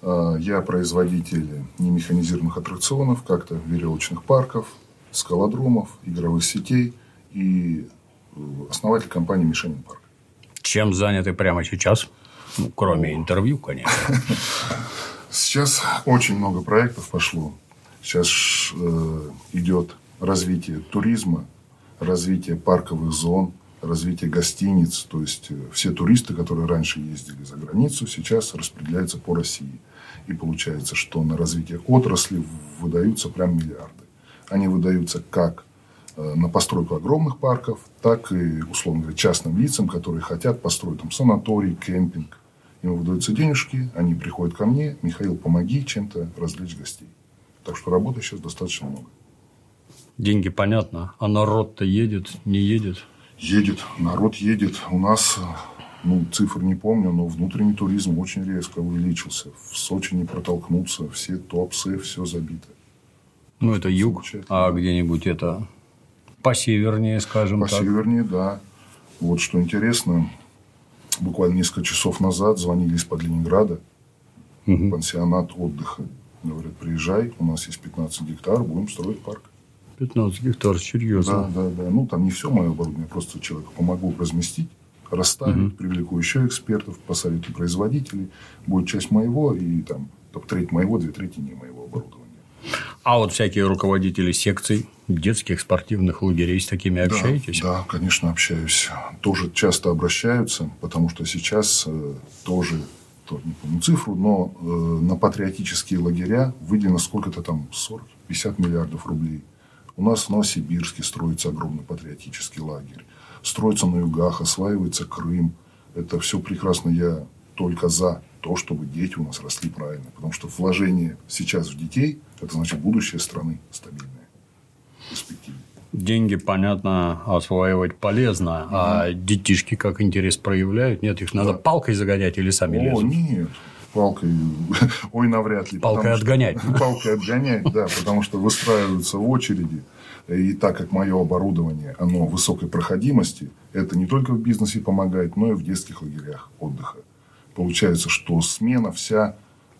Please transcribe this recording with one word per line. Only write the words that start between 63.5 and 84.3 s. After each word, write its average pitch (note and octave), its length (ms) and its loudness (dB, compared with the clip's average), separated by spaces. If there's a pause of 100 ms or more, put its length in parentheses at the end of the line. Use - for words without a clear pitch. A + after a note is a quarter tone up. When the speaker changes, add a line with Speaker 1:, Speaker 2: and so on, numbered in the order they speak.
Speaker 2:
Ну, A2 140 4
это F#2+ 140 0
юг, F#2 360 2
Speaker 1:
Замечательно. F#2 420 0
Speaker 2:
а F#2 40 4
где-нибудь F2 560 2
это F2 400 -2 (760)
посевернее, A2 800 2
скажем G#2 420 0
так? G2+ 80 0
Speaker 1:
Посевернее, G#2 520 2
да. F#2+ 380 -2 (600)
Вот E2+ 200 0
что - 200 0
интересно, F2+ 680 2 (920)
буквально F2+ 360 2
несколько F2+ 260 0
часов - 380 -2
назад F#2+ 380 4
звонили F2 380 2
из-под E2 260 -2
Ленинграда, E2+ 580 2 (840)
Speaker 2:
Мгм. F#2+ 240 6
Speaker 1:
пансионат E2+ 640 0
отдыха. D#2+ 480 -6 (380)
Говорят: D#2 360 -8
«Приезжай, E2+ 600 0
у E2+ 60 0
нас D#2+ 220 0
есть - 140 -14
пятнадцать - 420 -6
гектар, F2+ 400 0
будем F#2 260 -2
строить - 320 -6
парк». - 220 -12 (560)
Speaker 2:
Пятнадцать A2+ 440 0
гектар, G#2 360 2
серьёзно? G2+ 760 0
Speaker 1:
Да, F#2 80 0
да, F#2 80 0 (140)
да. F2+ 60 -2
Ну, B2 160 4
там F2 180 2
не F#2 60 4
всё - 200 -6
моё F2+ 200 4
оборудование, D#2+ 360 -4
просто - 340 -8
человеку D2+ 360 -10
помогу F2+ 420 0
разместить, E2+ 500 -2 (420)